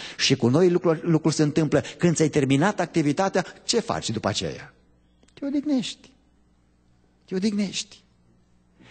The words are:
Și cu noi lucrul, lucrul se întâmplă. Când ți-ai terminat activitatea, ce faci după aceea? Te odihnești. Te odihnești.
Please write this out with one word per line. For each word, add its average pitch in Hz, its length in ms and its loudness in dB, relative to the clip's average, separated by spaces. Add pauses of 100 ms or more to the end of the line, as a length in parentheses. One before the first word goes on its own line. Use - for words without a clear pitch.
(180)
Și - 200 2
cu 117 120 2
noi 170 220 4
lucrul, 170 320 0
lucrul 160 300 2
se 156 100 0
întâmplă. 151 400 2 (160)
Când 175 160 2
ți-ai 156 140 2
terminat 143 520 2
activitatea, 170 640 0 (200)
ce 233 160 0
faci - 300 -6
după 107 180 -4
aceea? - 460 -6 (600)
Te - 120 -8
odihnești. 277 640 -4 (1120)
Te - 100 -10
odihnești. 202 680 -4 (880)